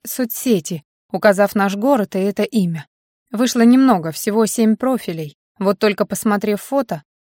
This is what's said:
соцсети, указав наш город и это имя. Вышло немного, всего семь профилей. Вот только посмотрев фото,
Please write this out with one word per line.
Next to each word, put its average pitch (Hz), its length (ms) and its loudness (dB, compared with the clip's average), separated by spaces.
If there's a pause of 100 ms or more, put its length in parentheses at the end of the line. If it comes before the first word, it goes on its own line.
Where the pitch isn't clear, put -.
соцсети, 220 800 -4 (280)
указав 202 420 2
наш 196 220 0
город 220 400 0
и 190 40 -2
это 196 220 -2
имя. 175 460 -2 (440)
Вышло 240 300 0
немного, 233 500 4
всего 214 360 0
семь 220 280 2
профилей. 180 640 -6 (220)
Вот 196 180 0
только 202 300 0
посмотрев 208 520 -2
фото, 262 440 -4 (180)